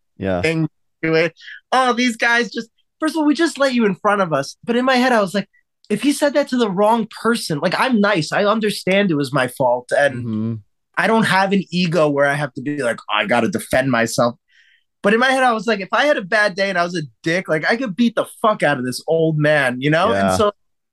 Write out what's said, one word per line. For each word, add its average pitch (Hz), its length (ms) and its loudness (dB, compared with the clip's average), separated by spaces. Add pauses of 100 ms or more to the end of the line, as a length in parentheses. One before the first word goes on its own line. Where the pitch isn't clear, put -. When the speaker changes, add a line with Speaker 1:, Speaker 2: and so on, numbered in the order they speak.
(180)
Speaker 1:
Yeah. 95 240 -2
Speaker 2:
things 160 280 0 (340)
to 160 120 0
it. 165 180 2 (400)
"Oh, 254 180 4
these 233 240 -2
guys 233 340 0
just, 226 200 -10 (320)
first 311 140 -2
of 320 40 -2
all, 302 60 0
we 302 80 4
just 330 240 -2
let 269 160 0
you 233 120 2
in 190 100 0
front 202 260 0
of 170 100 -2
us." 139 320 -4
But 233 140 -2
in 247 80 0
my 262 100 2
head, 254 160 2
I 226 80 4
was 190 140 -2
like, 202 160 -4 (400)
if 208 120 -2
he 285 120 2
said 285 220 0
that 285 140 0
to 254 80 -2
the 220 140 0
wrong 214 380 2 (120)
person, 226 380 -2
like, 160 180 -2
I'm 240 220 0
nice. 202 320 0
I 180 140 0
understand 202 680 0
it 151 40 0
was 139 180 -2
my 127 160 0
fault. 123 420 -2
And 139 240 2
Speaker 1:
Mm-hmm. 113 380 -4 (440)
Speaker 2:
I 175 100 0
don't 226 180 2
have 190 260 2
an 196 180 0
ego 175 400 0
where 143 160 2
I 143 100 0
have 147 180 -6
to 139 80 -12
be 147 200 -6
like, 117 180 -2 (120)
"I 104 140 0
gotta 113 240 2
defend 131 420 -2
myself." 120 440 0 (680)
But 202 100 2
in 226 60 2
my 262 120 2
head, 262 120 2
I 247 80 4
was 220 160 -4
like, 208 140 -2
if 175 100 -10
I 240 140 2
had 294 100 2
a 254 60 -4
bad 208 340 0
day 196 140 -2
and 180 80 -4
I 175 80 2
was 180 100 -6
a 160 80 -4 (180)
dick, 170 280 -2
like, 160 200 0
I 226 60 2
could 233 220 -4
beat 233 180 0
the 151 100 -2 (160)
fuck 214 220 2
out 143 160 2
of 123 60 -6
this 123 220 -6
old 160 300 2
man, 143 440 2
you 143 80 0
know? 170 220 2
Speaker 1:
Yeah. 196 180 0
Speaker 2:
And - 80 2
so 208 140 2 (420)